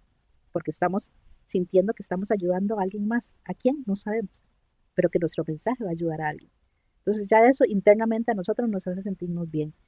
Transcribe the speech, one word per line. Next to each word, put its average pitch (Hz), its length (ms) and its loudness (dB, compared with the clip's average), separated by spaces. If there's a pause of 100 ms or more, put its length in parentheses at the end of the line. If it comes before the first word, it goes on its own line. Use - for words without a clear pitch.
(520)
Porque - 200 -6
estamos 180 400 -4 (340)
sintiendo 190 480 0
que - 80 -14
estamos 185 300 -6
ayudando 196 480 -2
a 220 40 -2
alguien 208 240 -4
más. 233 280 -4 (100)
¿A 185 80 -6
quién? 269 320 -2
No 196 100 -2
sabemos. 214 460 -6 (540)
Pero 175 140 2
que 185 100 0
nuestro 165 280 -2
mensaje 226 360 -4
va 180 80 -4
a - 20 -4
ayudar 165 280 -4
a 151 80 -4
alguien. - 200 -10 (480)
Entonces 208 320 -2
ya 220 160 8
eso 269 200 6
internamente 220 680 4
a 220 40 -2
nosotros 220 340 -2
nos 190 180 -4
hace 185 160 -4
sentirnos 175 460 -6
bien. 151 240 -4 (140)